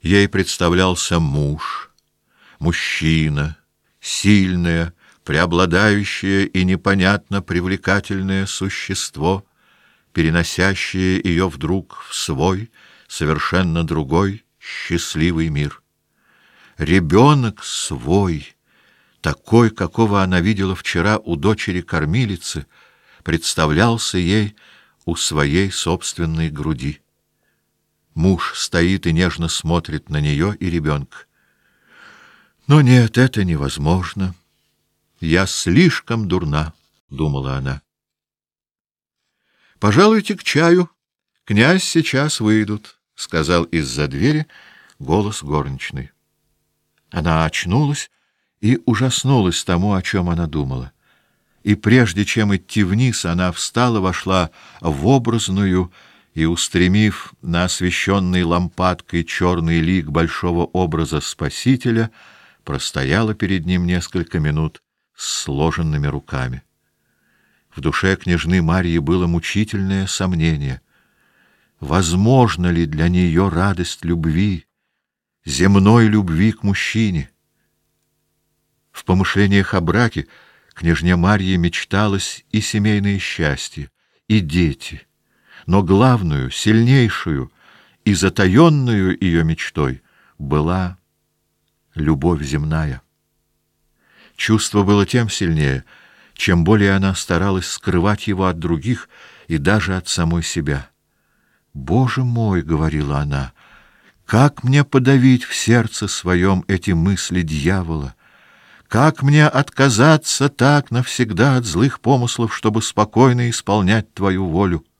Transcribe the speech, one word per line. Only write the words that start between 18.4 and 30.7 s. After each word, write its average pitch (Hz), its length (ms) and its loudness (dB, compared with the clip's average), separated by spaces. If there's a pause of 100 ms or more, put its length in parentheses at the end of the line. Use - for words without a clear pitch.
такой, 107 500 2
какого 101 520 0
она 92 180 2
видела 95 360 -2
вчера 101 420 -2
у 85 160 -6
дочери-кормилицы, 90 1300 -4 (580)
представлялся 82 960 0
ей 104 360 0 (520)
у 85 100 -4
своей 76 560 0
собственной 82 800 -4
груди. 73 500 -6 (1120)
Муж 85 420 0
стоит 90 500 0
и 82 60 0
нежно 82 360 0
смотрит 78 640 -4
на 76 100 -2
неё 73 320 0
и 92 180 -6